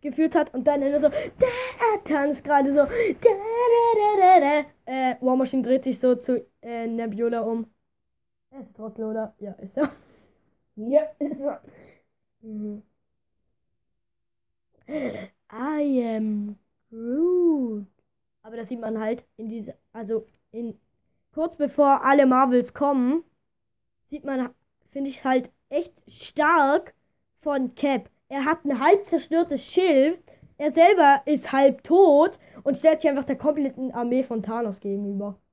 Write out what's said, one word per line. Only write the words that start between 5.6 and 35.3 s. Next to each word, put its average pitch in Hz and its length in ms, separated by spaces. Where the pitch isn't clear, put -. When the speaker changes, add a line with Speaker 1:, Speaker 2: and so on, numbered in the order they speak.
Speaker 1:
dreht 262 220
sich 247 140
so 254 160
zu, 247 320
äh, 233 240
Nebula 233 540
um. 226 260
Er 269 100
ist - 160
Trottel, 220 280
oder? 220 360
Ja, 202 120
ist - 240
er. 285 140
Speaker 2:
Ja, 247 260
ist 285 220
er. 277 200
Speaker 1:
Mhm. 214 400
„I 262 640
am 208 400
Groot.“ 262 960
Aber 220 140
das 226 120
sieht 240 120
man 220 180
halt 220 260
in 220 120
diese, 220 260
also 220 340
in, 226 280
kurz 330 240
bevor 285 480
alle 269 220
Marvels 254 480
kommen, 277 480
sieht - 200
man, 254 260
finde 277 240
ich - 140
halt 254 260
echt 294 240
stark 302 840
von 269 400
Cap, 269 340
er 269 160
hat 320 180
ein 269 160
halb 370 260
zerstörtes 339 560
Schild. 330 560
Er 294 160
selber 320 540
ist 294 260
halb 269 320
tot 339 540
und 277 160
stellt 311 240
sich 320 80
einfach 269 160
der 277 100
kompletten 269 560
Armee 240 320
von 226 180
Thanos 226 380
gegenüber. 202 580